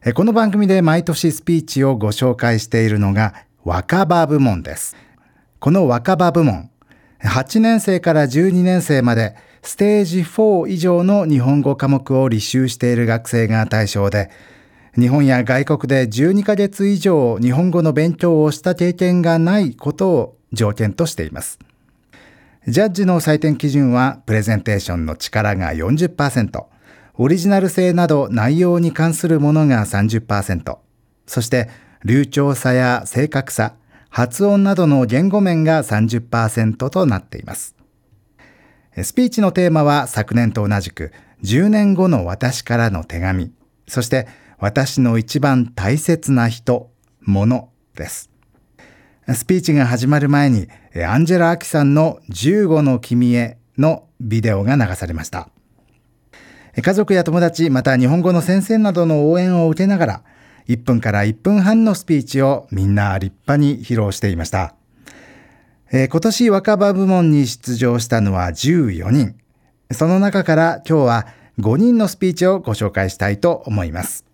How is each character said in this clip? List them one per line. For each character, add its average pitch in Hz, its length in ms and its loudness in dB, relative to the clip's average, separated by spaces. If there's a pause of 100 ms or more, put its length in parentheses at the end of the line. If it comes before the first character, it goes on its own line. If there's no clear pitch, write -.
(140)
こ 175 100 0
の 226 100 2
番 220 180 2
組 208 160 2
で 190 160 4
毎 165 200 2
年 160 280 -2
ス - 120 -10
ピ 170 140 0
ー 160 80 -2
チ 135 180 -2
を 135 120 2
ご 107 160 -2
紹 127 240 0
介 117 240 0
し - 80 -10
て 113 180 2
い 107 40 2
る 104 100 0
の 101 120 2
が 104 220 0 (300)
若 92 420 -2
葉 165 220 2
部 147 120 0
門 107 220 0
で 76 140 -12
す。 - 200 -12 (600)
こ - 140 -2
の 180 160 2
若 120 280 0
葉 156 160 0
部 165 120 2
門、 95 260 -2 (480)
八 131 420 -2
年 226 200 2
生 190 200 0
か 170 140 0
ら 151 140 2
十 160 240 0
二 180 100 2
年 180 220 2
生 139 180 0
ま 120 140 2
で 113 200 -2 (280)
ス - 140 -14
テ 208 260 2
ー - 20 0
ジ 175 160 -2
フ 190 220 -2
ォ 196 240 2
ー 196 40 -6
以 185 60 -4
上 175 260 2
の 196 220 2
日 151 140 2
本 139 220 2
語 135 140 0
科 139 120 -2
目 135 320 0
を 131 100 2
履 113 100 0
修 127 280 -2
し 117 100 -6
て 123 160 0
い - 20 0
る 117 120 0
学 117 220 -2
生 117 180 0
が 110 180 0
対 107 220 -2
象 101 240 -2
で、 101 180 -2 (640)
日 123 140 2
本 143 180 2
や 127 180 2
外 131 220 0
国 147 220 -2
で 131 200 0
十 135 260 0
二 202 100 0
ヶ 208 100 0
月 196 320 -2
以 202 140 0
上 135 400 0
日 120 120 0
本 170 200 0
語 175 100 0
の 156 120 2
勉 156 200 0
強 160 300 2
を 151 80 2
し 147 100 -10
た 180 140 -2
経 175 180 -2
験 180 300 0
が 165 160 2
な 180 200 2
い 175 140 -2
こ - 200 -6
と - 180 0
を 123 260 -2 (160)
条 104 200 -2
件 107 180 -2
と 85 140 -4
し - 100 -8
て 85 80 -8
い 78 80 -10
ま - 100 -12
す。 - 180 -14 (1080)
ジ 120 140 0
ャ 214 60 2
ッ - 20 0
ジ 185 160 -2
の 180 160 2
採 151 180 0
点 156 160 0
基 147 140 -4
準 135 240 2
は 127 320 0
プ 110 80 -2
レ 107 80 2
ゼ 107 120 -2
ン 104 60 0
テ 104 160 -2
ー 98 40 0
シ 92 120 -8
ョ 87 60 -2
ン 82 80 -2
の 78 100 -6
力 104 400 -2
が 85 180 -4
四 87 220 -2
十 170 140 0
パ 151 160 -4
ー 139 40 0
セ 123 120 -2
ン 104 80 -2
ト、 - 200 -12 (440)
オ 123 160 0
リ 180 80 2
ジ 175 100 -2
ナ 202 100 4
ル 190 120 0
性 180 240 0
な 175 120 2
ど 147 240 2
内 120 300 0
容 175 200 2
に 170 120 2
関 160 220 0
す 160 160 -4
る 160 100 2
も 147 140 2
の 156 120 4
が 120 200 2
三 101 240 0
十 113 100 -2
パ 104 200 -4
ー 95 40 -4
セ 92 120 -4
ン 82 40 -4
ト、 - 220 -12 (440)
そ - 140 -6
し 117 80 -4
て 120 220 -2 (340)
流 135 220 2
暢 139 280 0
さ 131 200 -2
や 123 320 0
正 147 240 -2
確 135 240 -6
さ、 107 220 -4 (340)
発 123 360 -2
音 202 200 2
な 196 100 2
ど 180 120 2
の 139 180 2
言 135 240 0
語 202 100 0
面 175 240 0
が 156 200 2
三 107 240 0
十 113 120 -2
パ 113 280 -2
ー - 20 0
セ 113 160 -2
ン 110 80 0
ト 123 160 -6
と 185 160 0
な 104 140 0
っ - 40 -14
て - 160 -14
い - 60 -16
ま - 100 -14
す。 - 180 -14 (1300)
ス - 140 -8
ピ 247 120 2
ー - 20 -2
チ 233 100 -4
の 196 140 2
テ 180 160 2
ー - 20 2
マ 156 140 2
は 143 220 0
昨 - 280 -4
年 120 160 2
と 104 160 -2
同 104 140 0
じ 85 100 -10
く - 220 -12 (280)
十 131 280 0
年 208 240 2
後 185 160 2
の 110 160 0
私 107 380 -6
か 117 120 -4
ら 117 140 0
の 82 160 -6
手 82 160 -8
紙、 92 320 -2 (340)
そ - 140 -6
し 117 80 -6
て 127 180 -2 (320)
私 131 400 -2
の 117 180 2
一 117 220 -4
番 127 280 0
大 110 300 -4
切 160 360 -2
な 117 160 2
人、 120 420 -4 (300)
物 104 480 0 (260)
で 76 140 -12
す。 - 200 -16 (1040)
ス - 120 -6
ピ 185 120 0
ー 175 40 -2
チ 160 120 0
が 143 120 2
始 123 220 -2
ま 147 120 2
る 143 80 0
前 143 220 2
に、 107 180 0 (400)
ア 101 100 -2
ン 165 80 2
ジ 175 100 0
ェ - 20 2
ラ・ 170 140 2
ア 175 60 -2
キ - 80 -14
さ 151 180 0
ん 139 100 2
の 156 340 0
十 165 400 0
五 156 140 2
の 131 180 0
君 120 340 0
へ 117 260 -4 (180)
の 151 300 -2 (120)
ビ 113 220 -2
デ 110 100 0
オ 101 120 0
が 123 120 0
流 107 200 0
さ 92 120 -8
れ 82 60 -6
ま 80 100 -8
し - 60 -14
た。 90 180 -12 (1300)
家 196 120 2
族 202 200 0
や 180 100 2
友 170 160 0
達、 165 300 0
ま 131 120 2
た 131 160 2
日 123 100 4
本 165 140 2
語 180 120 2
の 170 80 2
先 185 220 0
生 220 160 0
な 208 120 2
ど 170 140 0
の 151 260 2
応 175 80 2
援 180 220 2
を 165 80 2
受 160 140 0
け 190 40 2
な 196 120 0
が 165 60 2
ら、 104 180 -6 (420)
一 117 140 -2
分 120 200 0
か 113 120 -2
ら 101 120 0
一 110 120 -2
分 202 260 0
半 220 240 4
の 208 100 2
ス - 100 -14
ピ 160 120 0
ー 131 60 -2
チ 135 180 -2
を 135 300 0
み 95 120 -2
ん 98 120 2
な 101 240 0
立 95 140 -6 (140)
派 143 100 2
に 143 280 0
披 120 100 -4
露 104 160 0
し - 80 -8
て 104 100 0
い 90 60 -2
ま 82 80 -6
し - 60 -8
た。 92 260 -4 (1200)
え 131 120 2
ー、 - 40 -4
今 160 120 0
年 226 280 0
若 196 280 2
葉 202 140 2
部 190 140 0
門 180 260 4
に 143 160 2
出 120 280 -8
場 120 240 0
し 117 80 -6
た 117 140 0
の 101 120 0
は 90 180 -2
十 139 400 0
四 87 200 -4
人。 123 240 2 (560)
そ 139 160 0
の 185 120 2
中 196 240 0
か 160 120 0
ら 165 340 0
今 160 120 2
日 131 40 4
は 117 220 0 (320)
五 110 180 0
人 233 200 4
の 214 100 2
ス - 100 -8
ピ 185 140 -2
ー - 20 -4
チ 180 140 0
を 190 120 2
ご 120 140 -6
紹 104 180 -4
介 95 200 -2
し - 60 -18
た 95 120 -2
い 101 100 -4
と 170 260 0
思 104 200 -4
い 80 60 -8
ま 87 120 -8
す。 - 300 -12